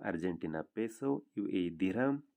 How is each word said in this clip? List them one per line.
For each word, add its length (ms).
ಅರ್ಜೆಂಟೀನಾ 520
ಪೇಸೋ, 480
ಯು 100
ಎ 180
ಇ 140
ದಿರ್ಹಮ್, 420